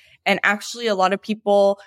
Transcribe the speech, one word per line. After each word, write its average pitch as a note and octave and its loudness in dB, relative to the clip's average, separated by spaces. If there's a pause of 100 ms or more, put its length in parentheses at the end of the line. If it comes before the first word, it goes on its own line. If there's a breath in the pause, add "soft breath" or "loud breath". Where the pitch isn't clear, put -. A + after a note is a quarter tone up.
(260 soft breath)
And G3 0
actually, G#3+ -2
a G#3 0
lot F#3 0
of F#3+ -8
people, G3+ 0